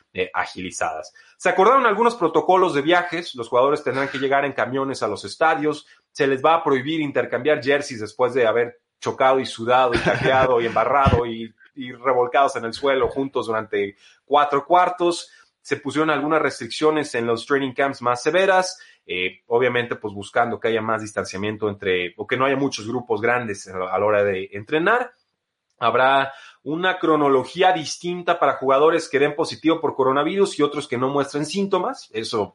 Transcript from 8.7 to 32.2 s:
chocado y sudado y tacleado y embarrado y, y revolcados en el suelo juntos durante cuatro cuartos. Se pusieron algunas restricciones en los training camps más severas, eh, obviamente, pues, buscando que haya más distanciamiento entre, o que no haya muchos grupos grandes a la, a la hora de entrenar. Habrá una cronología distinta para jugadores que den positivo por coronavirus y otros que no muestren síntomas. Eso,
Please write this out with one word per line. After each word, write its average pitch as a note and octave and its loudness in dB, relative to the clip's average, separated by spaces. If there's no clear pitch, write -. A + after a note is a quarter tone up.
chocado C3 2
y C3 -2
sudado B2 0
y - 2
tacleado C3 2
y A#2 0
embarrado A#2+ 2
y, A2+ -10
y B2+ -12
revolcados B2+ 2
en A2+ -8
el A2+ -6
suelo C3 0
juntos C3+ -4
durante G#2 -4
cuatro C#3+ 2
cuartos. F3+ 2
Se - -4
pusieron D3+ -2
algunas D3+ 0
restricciones D3 -2
en A#2 -2
los A#2 -2
training C3+ 0
camps C#3 -2
más B2 0
severas, F#3 2
eh, F#2 -6
obviamente, A#2+ 0
pues, G#2+ -10
buscando A2 -2
que - -4
haya A2+ 0
más A2 -2
distanciamiento G#2 -6
entre, F#2 -2
o G#2 -10
que B2+ -2
no C3 2
haya C#3 2
muchos C3 -4
grupos A#2 -4
grandes A#2 -2
a F#2 -10
la, F#2 -6
a F#2+ 0
la G#2 2
hora G#2 4
de G2 -2
entrenar. F3 -2
Habrá C3 2
una F3+ -2
cronología D3+ 2
distinta F3 -4
para C#3 2
jugadores D3+ 2
que C3+ 0
den D3 2
positivo D#3+ -2
por - -4
coronavirus D3 0
y - 4
otros C#3+ -2
que B2 -6
no B2+ 0
muestren C#3+ -2
síntomas. G3 -4
Eso, A2 -4